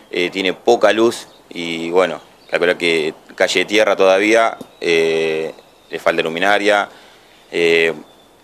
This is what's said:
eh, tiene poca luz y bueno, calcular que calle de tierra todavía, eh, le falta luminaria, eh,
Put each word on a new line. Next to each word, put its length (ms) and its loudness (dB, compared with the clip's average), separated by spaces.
eh, 200 -2
tiene 220 -2
poca 400 2
luz 360 0
y 420 -8
bueno, 300 0
calcular 260 0
que 380 -2
calle 240 0
de 60 0
tierra 280 2
todavía, 600 2
eh, 760 -2
le 120 -8
falta 220 -2
luminaria, 680 0
eh, 400 0